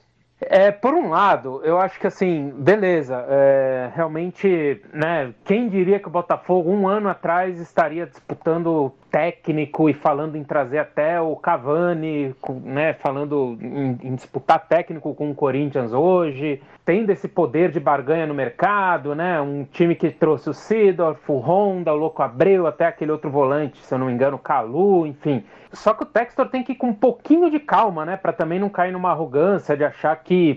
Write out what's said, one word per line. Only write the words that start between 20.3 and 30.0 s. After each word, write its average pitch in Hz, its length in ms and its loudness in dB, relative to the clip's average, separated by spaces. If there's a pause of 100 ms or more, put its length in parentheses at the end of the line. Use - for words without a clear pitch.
o 143 40 -4
Seedorf, 180 640 2 (100)
o 139 80 0
Honda, 180 540 0
o 151 40 0
Louco 156 240 -2
Abreu, 160 460 2
até 151 200 0
aquele 156 260 -2
outro 151 180 -6
volante, 139 540 0
se - 100 -6
eu 131 40 -2
não 131 80 -2
me 127 60 -2
engano, 131 260 0
o - 20 -16
Calu, 156 640 2
enfim. 147 380 -4 (300)
Só 214 200 0
que - 80 -8
o - 40 -10
Textor 240 440 -2
tem 254 120 -4
que 247 100 -8
ir - 20 -6
com 247 140 -4
um 226 60 -2
pouquinho 302 560 2
de 302 80 0
calma, 190 460 0
né? 175 100 -6
Pra 175 160 -4
também 165 300 -2
não 202 80 -2
cair 185 240 -2
numa 180 180 -2
arrogância 156 640 0
de 143 80 -2
achar 147 340 0